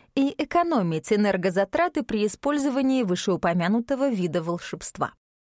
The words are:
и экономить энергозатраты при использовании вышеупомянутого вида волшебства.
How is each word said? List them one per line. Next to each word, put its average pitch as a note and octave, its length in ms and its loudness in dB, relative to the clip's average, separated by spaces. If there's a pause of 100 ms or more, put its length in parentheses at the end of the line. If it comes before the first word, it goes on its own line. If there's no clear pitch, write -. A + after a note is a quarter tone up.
(140)
и C4+ 240 2
экономить B3 760 0
энергозатраты G3+ 920 0
при G#3+ 220 0
использовании C4+ 760 0
вышеупомянутого F#3+ 1080 0
вида F3 320 -2
волшебства. E3+ 720 -6 (280)